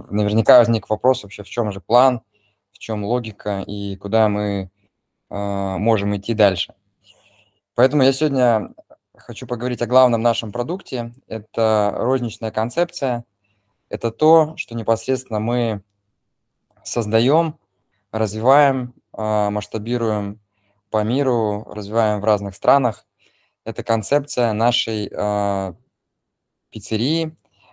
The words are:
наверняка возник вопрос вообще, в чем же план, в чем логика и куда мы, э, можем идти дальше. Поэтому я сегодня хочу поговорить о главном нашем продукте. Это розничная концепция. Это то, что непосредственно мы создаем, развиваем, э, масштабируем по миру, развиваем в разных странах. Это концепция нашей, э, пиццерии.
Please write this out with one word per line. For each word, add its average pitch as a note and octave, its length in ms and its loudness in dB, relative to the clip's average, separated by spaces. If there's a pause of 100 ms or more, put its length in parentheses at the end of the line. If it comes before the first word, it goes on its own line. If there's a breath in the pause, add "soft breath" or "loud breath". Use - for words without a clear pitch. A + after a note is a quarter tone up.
(100)
наверняка G#2 480 4
возник A2+ 320 2
вопрос A#2+ 340 0
вообще, G2+ 200 -14
в - 40 -20
чем A2 240 -4
же F#2+ 80 -12
план, B2 420 4 (500)
в - 60 -20
чем G#2 260 -6
логика G#2 600 -4
и G2+ 300 -6
куда G#2+ 320 0
мы, G2+ 420 -4 (600)
э, G2 480 -4
можем G#2 380 2
идти G#2+ 180 -6
дальше. G2+ 400 2 (1040 soft breath)
Поэтому C3 280 4
я C3+ 80 4
сегодня B2+ 600 0 (420)
хочу - 320 -14
поговорить B2 340 -6
о A2+ 40 0
главном A#2+ 360 4
нашем A#2 300 -2
продукте. A#2+ 600 -6 (160)
Это G#2+ 680 0
розничная A#2 560 -2
концепция. B2 720 -4 (680)
Это A2+ 220 -4
то, D#3 440 4
что - 200 -10
непосредственно A2+ 640 -2
мы A2+ 420 -2 (1000)
создаем, A#2+ 760 0 (540)
развиваем, B2 840 2 (220)
э, G#2+ 340 0
масштабируем G#2+ 880 -4 (500)
по G#2+ 140 0
миру, A2+ 640 0
развиваем G#2+ 500 -2
в G2 40 -6
разных G2+ 320 0
странах. C3 500 2 (580)
Это A2+ 200 -8
концепция A#2 720 0
нашей, A2 580 -2
э, G2+ 600 -2 (960)
пиццерии. D3+ 680 -4 (360 soft breath)